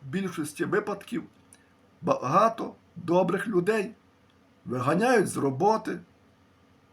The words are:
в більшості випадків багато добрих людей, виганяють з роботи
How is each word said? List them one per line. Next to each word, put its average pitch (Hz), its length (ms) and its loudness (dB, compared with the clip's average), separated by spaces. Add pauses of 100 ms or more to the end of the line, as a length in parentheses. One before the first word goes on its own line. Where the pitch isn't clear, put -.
в 139 40 -20
більшості 165 600 -6
випадків 196 580 -4 (760)
багато 151 720 2 (220)
добрих 175 520 0
людей, 208 440 0 (760)
виганяють 165 600 2
з 117 100 -6
роботи 147 640 0 (920)